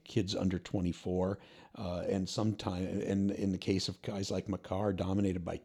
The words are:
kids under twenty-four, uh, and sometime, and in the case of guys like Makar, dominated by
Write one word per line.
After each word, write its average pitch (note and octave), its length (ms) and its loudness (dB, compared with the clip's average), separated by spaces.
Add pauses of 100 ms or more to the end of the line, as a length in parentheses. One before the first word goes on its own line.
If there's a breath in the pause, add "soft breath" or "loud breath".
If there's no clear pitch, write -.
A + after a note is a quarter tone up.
kids G2 300 0
under F#2 240 2
twenty-four, F#2 800 0 (380 loud breath)
uh, F2+ 320 -4
and F#2+ 200 0
sometime, G#2 560 0 (220)
and G2 260 4
in G2 200 0
the F#2 60 0
case G2 300 2
of F#2+ 140 -8
guys G2+ 280 -4
like F#2+ 180 -2
Makar, G2 440 0
dominated F#2 520 2
by - 200 -6